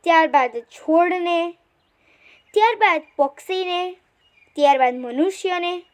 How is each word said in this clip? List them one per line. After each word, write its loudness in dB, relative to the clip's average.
ત્યારબાદ 2
છોડને, -2
ત્યારબાદ 2
પક્ષીને, -4
ત્યારબાદ 2
મનુષ્યને. -4